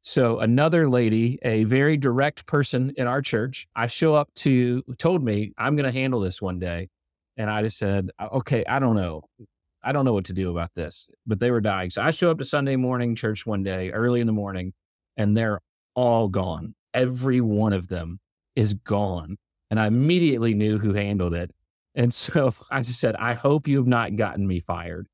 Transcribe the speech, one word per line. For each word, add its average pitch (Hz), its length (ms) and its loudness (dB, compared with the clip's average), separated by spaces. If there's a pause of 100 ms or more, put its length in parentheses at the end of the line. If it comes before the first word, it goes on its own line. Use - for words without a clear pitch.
So 117 320 2
another 147 500 4
lady, 120 540 2
a 110 220 2
very 135 320 4
direct 135 500 0
person 135 500 0
in 127 120 -2
our 135 120 -2
church, 123 540 -4
I 117 140 -2
show 156 260 2
up 147 220 2
to, 123 460 2 (160)
told 165 260 0
me, 104 340 -2
"I'm 135 160 0
gonna 139 160 0
handle 131 300 -2
this 92 200 -4
one 90 200 -6
day." 87 300 -6 (460)
And 107 140 -4
I 107 120 -2
just 110 140 -4
said, 98 340 0 (100)
"O-, 110 180 -4
okay, 120 300 -2
I 131 100 0
don't 123 160 2
know. 85 280 -2 (600)
I 127 80 -4
don't 139 140 0
know 123 80 4
what 98 140 0
to 92 60 -8
do 92 200 -2
about 85 240 -4
this." - 320 -10 (180)
But 107 140 -2
they 120 100 2
were 117 100 2
dying. 95 300 -2
So 98 120 -4
I 156 100 2
show 175 180 2
up 160 80 0
to 135 60 -6
Sunday 139 320 -2
morning 123 400 0
church 107 300 -4
one 101 180 -4
day, 92 260 -4
early 120 300 0
in 113 80 0
the 110 40 0
morning, 95 420 -4 (420)
and 104 200 2
they're 110 240 0 (360)
all 117 320 4
gone. 92 480 -4 (180)
Every 127 460 0
one 107 320 2
of 90 160 -2
them 85 320 -8 (340)
is 107 200 2
gone. 95 640 -2 (340)
And 107 80 2
I 107 80 2
immediately 131 680 2
knew 107 240 2
who 101 160 0
handled 101 400 0
it. 87 160 -6 (460)
And 120 180 2
so 135 380 2 (100)
<laughs> - 80 -18
I 131 120 -2
just 120 180 -6
said, 113 160 0
"I 117 180 -2
hope 143 320 2
you 139 120 2
have 127 100 2
not 117 260 2
gotten 101 320 -2
me 90 140 0
fired." 85 520 -8